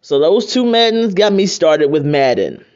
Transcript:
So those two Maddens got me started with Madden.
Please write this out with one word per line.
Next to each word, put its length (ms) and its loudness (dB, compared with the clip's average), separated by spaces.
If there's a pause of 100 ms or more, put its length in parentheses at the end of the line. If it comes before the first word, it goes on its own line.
So 180 -2
those 320 0
two 140 0
Maddens 480 0
got 180 2
me 140 0
started 440 0
with 160 -2
Madden. 600 -2 (100)